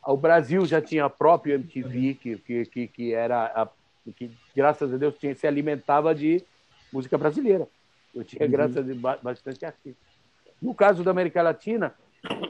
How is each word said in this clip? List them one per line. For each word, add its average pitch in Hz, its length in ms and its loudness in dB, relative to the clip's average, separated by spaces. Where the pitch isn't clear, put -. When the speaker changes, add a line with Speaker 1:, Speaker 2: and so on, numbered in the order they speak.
Speaker 1:
o 139 100 2
Brasil 165 480 4
já 160 160 2
tinha 156 240 0
a 135 60 0
própria 151 440 4
M 131 100 -2
T - 180 -10
V, 127 320 -2
que, 117 240 -10
que, 120 260 -4
que, 117 240 -8
que 120 240 -8
era 117 320 0
a... 110 140 0
que, 120 140 -12
graças 143 360 2
a 131 40 -2
Deus, 143 220 -2
tinha... 143 160 -6
se - 120 -4
alimentava 147 680 0
de 156 280 0
música 135 260 -2
brasileira. 160 500 0
Eu 117 100 -10
tinha, - 200 -6
Speaker 2:
Uhum. 139 60 0
Speaker 1:
graças 139 280 0
a - 20 0
Deus, 131 180 -6
ba-, 131 240 -4
bastante 127 440 -10
artista. - 340 -18
No 233 140 -6
caso 196 300 4
da 185 60 2
América 180 320 2
Latina, 170 520 -2